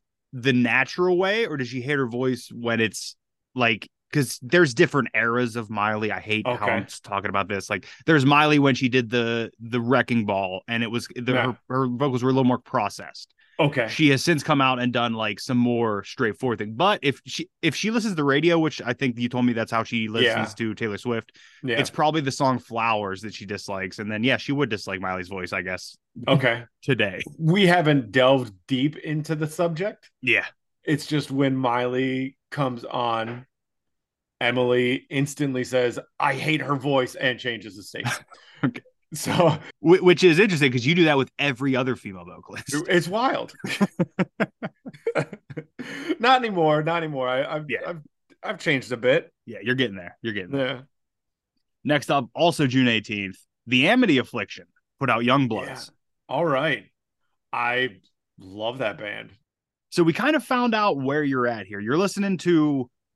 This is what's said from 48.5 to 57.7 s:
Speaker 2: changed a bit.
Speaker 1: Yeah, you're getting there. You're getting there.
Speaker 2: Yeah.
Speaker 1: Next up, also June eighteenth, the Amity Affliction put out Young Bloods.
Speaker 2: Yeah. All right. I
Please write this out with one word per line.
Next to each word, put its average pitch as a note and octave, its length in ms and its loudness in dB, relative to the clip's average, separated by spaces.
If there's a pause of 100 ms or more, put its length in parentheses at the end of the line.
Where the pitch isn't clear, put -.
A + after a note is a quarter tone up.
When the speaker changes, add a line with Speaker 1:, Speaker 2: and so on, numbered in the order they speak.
Speaker 2:
changed C3+ 340 -2
a B2 40 -2
bit. B2+ 360 2 (140)
Speaker 1:
Yeah, G#2+ 160 -14
you're A#2 120 0
getting A#2+ 220 0
there. F2 260 -14
You're A2+ 120 -4
getting F#2 180 -8
there. C3+ 140 -2
Speaker 2:
Yeah. B2+ 140 -8 (1040)
Speaker 1:
Next C#3+ 260 0
up, C#3+ 240 0
also D3+ 320 2
June B2+ 220 2
eighteenth, G#2 500 -4 (280)
the B2+ 220 2
Amity A3+ 300 4
Affliction - 480 -6 (320)
put C3+ 100 0
out A#2+ 160 0
Young C3 240 4
Bloods. G2+ 200 -4 (640)
Speaker 2:
Yeah. B2 40 -4
All D#3+ 100 0
right. C#3 420 0 (640)
I A#2+ 440 -2 (420)